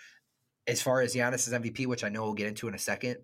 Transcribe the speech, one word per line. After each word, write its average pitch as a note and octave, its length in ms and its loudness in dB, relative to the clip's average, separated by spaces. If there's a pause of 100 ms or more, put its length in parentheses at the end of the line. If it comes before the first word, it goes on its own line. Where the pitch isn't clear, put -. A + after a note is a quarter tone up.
(680)
As A#2+ 140 2
far C3 200 4
as A#2+ 140 2
Giannis's A#2+ 380 2
M A#2+ 100 0
V A2+ 80 -2
P, B2+ 160 -4
which A#2+ 160 0
I G#2 60 -2
know A2 140 -2
we'll G#2+ 100 0
get G#2 140 0
into G#2+ 200 -6
in G2 80 -4
a - 40 -8
second, - 440 -2